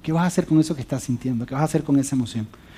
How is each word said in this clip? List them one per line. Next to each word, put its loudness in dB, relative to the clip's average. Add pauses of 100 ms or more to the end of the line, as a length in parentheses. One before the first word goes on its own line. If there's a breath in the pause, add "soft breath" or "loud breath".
¿Qué -4
vas 2
a 2
hacer 0
con 6
eso 2
que -8
estás -4
sintiendo? -2
¿Qué -10
vas 0
a 4
hacer 0
con 2
esa 0
emoción? -4 (300 loud breath)